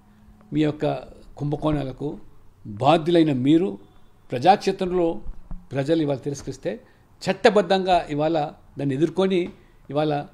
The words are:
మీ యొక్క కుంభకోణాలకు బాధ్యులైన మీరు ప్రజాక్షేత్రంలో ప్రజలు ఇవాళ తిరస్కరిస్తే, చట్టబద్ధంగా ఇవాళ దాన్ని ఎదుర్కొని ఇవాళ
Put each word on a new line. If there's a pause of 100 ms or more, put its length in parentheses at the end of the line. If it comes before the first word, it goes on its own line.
(520)
మీ
యొక్క (500)
కుంభకోణాలకు (480)
బాధ్యులైన
మీరు (520)
ప్రజాక్షేత్రంలో (520)
ప్రజలు
ఇవాళ
తిరస్కరిస్తే, (420)
చట్టబద్ధంగా
ఇవాళ (280)
దాన్ని
ఎదుర్కొని (420)
ఇవాళ